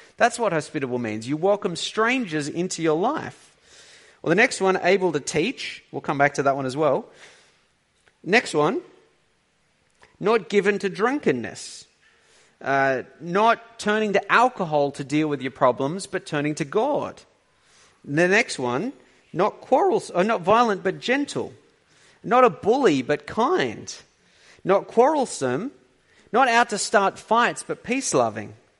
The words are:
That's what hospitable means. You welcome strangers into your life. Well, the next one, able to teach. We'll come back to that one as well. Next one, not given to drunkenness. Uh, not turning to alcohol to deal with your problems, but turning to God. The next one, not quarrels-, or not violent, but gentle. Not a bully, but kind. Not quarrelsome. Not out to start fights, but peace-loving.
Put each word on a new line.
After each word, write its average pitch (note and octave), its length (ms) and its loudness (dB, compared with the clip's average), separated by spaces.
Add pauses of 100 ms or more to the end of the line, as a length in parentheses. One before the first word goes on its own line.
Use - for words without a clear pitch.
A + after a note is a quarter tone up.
(160)
That's A#3 240 0
what G#3 140 0
hospitable C3+ 460 -4
means. A2 280 -6
You C#3+ 80 -4
welcome G3 400 -2
strangers G#3+ 720 -2
into E3+ 340 -6
your D#3+ 160 2
life. - 460 -4 (800)
Well, - 80 -2
the E3 60 2
next A3+ 260 2
one, F#3 200 2
able F#3 300 2
to D3 80 -2
teach. - 720 -6
We'll C#3 80 -8
come D3 180 -4
back C#3+ 180 4
to D3 80 -2
that C3+ 120 2
one C#3 100 -4
as B2+ 120 -6
well. D3+ 300 2 (1160)
Next G#3 300 2
one, E3+ 260 2 (1400)
not G3+ 300 0
given G3+ 320 0
to G3+ 80 -4
drunkenness. F3 960 -4 (760)
Uh, C3+ 440 0 (180)
not G3+ 560 0
turning G#3+ 360 0
to - 180 0
alcohol F3 580 2
to C#3+ 140 -8
deal D3+ 240 0
with C#3+ 160 -4
your B2+ 80 -6
problems, C#3 560 0
but - 180 -8
turning D3 300 -4
to D#3 100 -4
God. D#3 560 -2 (800)
The D3+ 240 2
next G3+ 300 2
one, C#3+ 360 -4 (380)
not E3+ 300 -2
quarrels-, D4 480 0
or F3 140 0
not G#3 180 0
violent, G3+ 420 2
but E3+ 160 -4
gentle. A#3+ 540 -4 (720)
Not A#3+ 200 4
a A#3+ 60 6
bully, F#3+ 540 2
but D3 240 -4
kind. G#3+ 680 -2 (680)
Not F#3+ 240 2
quarrelsome. A#3 840 0 (640)
Not B3+ 140 4
out A#3+ 240 2
to G3+ 80 -4
start G3 400 2
fights, A3 420 0
but - 220 -10
peace-loving. A#2 720 -2 (240)